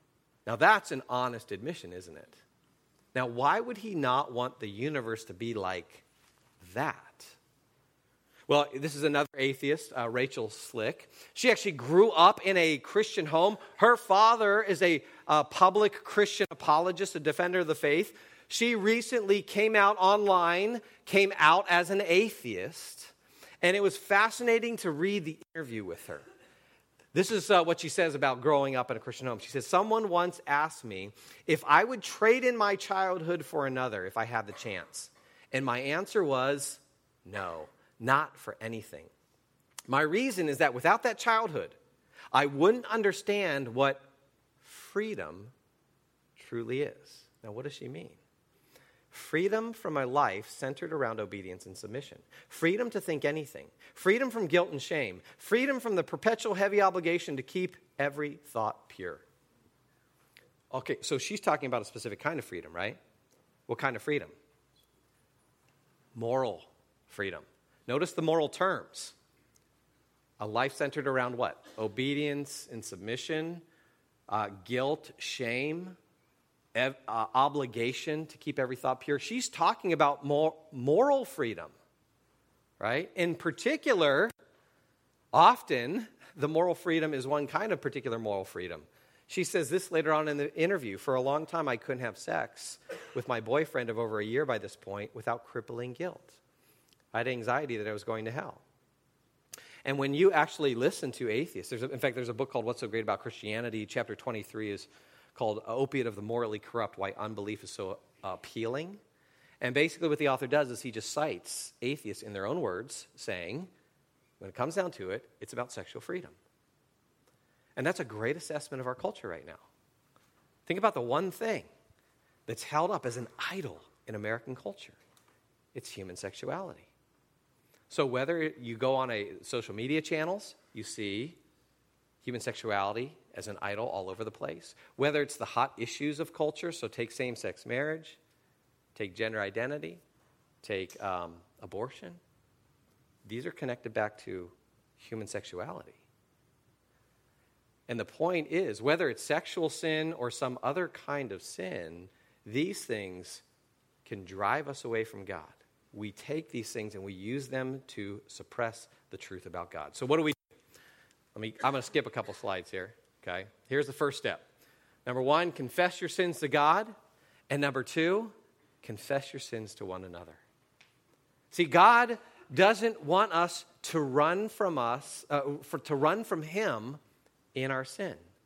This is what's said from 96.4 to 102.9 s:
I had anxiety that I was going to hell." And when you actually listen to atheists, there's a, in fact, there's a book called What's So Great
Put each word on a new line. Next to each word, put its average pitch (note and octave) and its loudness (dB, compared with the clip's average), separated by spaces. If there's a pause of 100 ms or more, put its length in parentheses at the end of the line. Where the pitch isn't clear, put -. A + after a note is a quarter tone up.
I A2 -2
had A#2 -2
anxiety B2 -2
that G#2+ -4
I A2 -4
was G#2 -8
going A2 -4
to A2 -6
hell." D3+ -8 (1200)
And C#3 -2
when C#3 0
you F3 6
actually D3 2
listen C3+ 0
to B2 -6
atheists, A2 -4
there's A#2 -6
a, C3 -6
in B2 -8
fact, B2+ 0
there's B2 -6
a A#2+ -4
book B2+ -4
called A#2+ -2
What's A#2 -4
So A#2+ -6
Great A2 -4